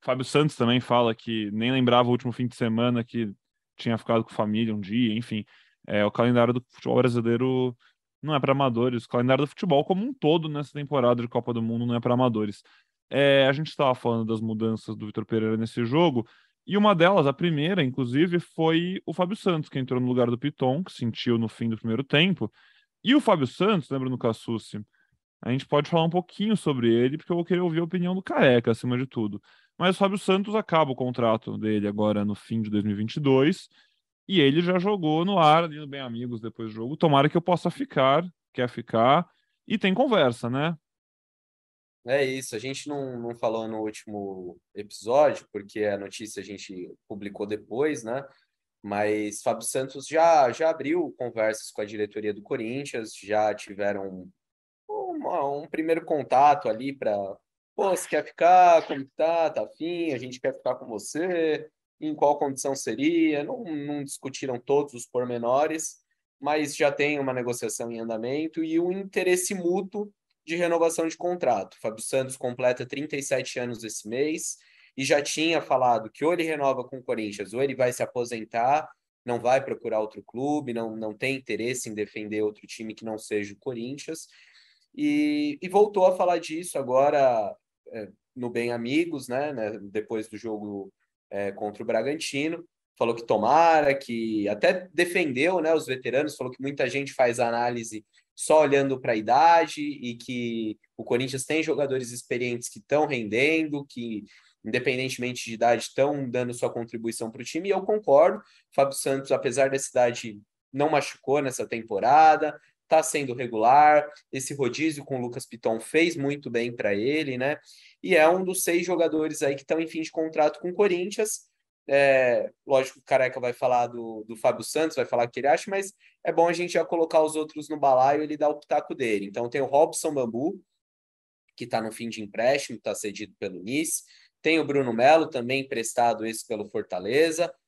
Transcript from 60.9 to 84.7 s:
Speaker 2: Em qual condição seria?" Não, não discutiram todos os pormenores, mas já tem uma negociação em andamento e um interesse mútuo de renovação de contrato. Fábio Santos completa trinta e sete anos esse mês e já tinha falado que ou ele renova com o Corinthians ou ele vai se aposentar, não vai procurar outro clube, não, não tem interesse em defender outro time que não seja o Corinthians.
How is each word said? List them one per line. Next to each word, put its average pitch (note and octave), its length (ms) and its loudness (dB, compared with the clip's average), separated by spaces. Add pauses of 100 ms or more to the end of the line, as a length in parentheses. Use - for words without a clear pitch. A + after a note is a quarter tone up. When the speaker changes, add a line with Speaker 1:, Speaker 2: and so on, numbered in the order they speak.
Speaker 2:
Em D#3 140 -4
qual D3 240 2
condição C#3 380 -2
seria?" D3 640 0
Não, A3+ 220 -8
não D3 400 -6
discutiram C3+ 560 -8
todos C#3+ 340 0
os A#2+ 120 -12
pormenores, B2 920 -2 (440)
mas D3 360 -2
já D3 160 2
tem C#3+ 260 0
uma C3+ 140 -2
negociação A#2+ 580 -4
em A#2 80 -8
andamento B2 640 -4
e D#3+ 160 0
um F3 140 0
interesse F#3+ 640 -2
mútuo F#3+ 560 -4 (340)
de D#3+ 80 -6
renovação E3 540 2
de D#3+ 80 -10
contrato. C3 640 -2
Fábio G#2+ 240 -8
Santos C3 320 -4
completa B2 500 -2
trinta C#3+ 300 -8
e C#3 60 -6
sete - 360 -4
anos A#2+ 240 -6
esse G#2+ 260 -12
mês D3 500 -4 (380)
e C3+ 80 -4
já D3 160 2
tinha D#3 400 -2
falado B2 480 0
que - 160 -8
ou E3 80 2
ele E3+ 120 0
renova C#3 400 -2
com B2+ 140 -14
o A#2+ 40 -16
Corinthians G#2 500 -6
ou A#2+ 80 -4
ele C3+ 140 0
vai B2 180 2
se - 80 -6
aposentar, A#2+ 880 -2 (360)
não A#2+ 160 -2
vai B2 200 2
procurar A2+ 380 -4
outro G#2+ 240 -6
clube, C3+ 500 -4
não, A2+ 220 -6
não A2 180 -8
tem C3 220 -2
interesse B2 540 -6
em G#2+ 60 -10
defender G#2+ 480 -6
outro G#2+ 220 -4
time A2 300 -12
que A2+ 100 -20
não A2 140 -8
seja G#2 360 -6
o G#2 40 -20
Corinthians. C3+ 720 -10 (640)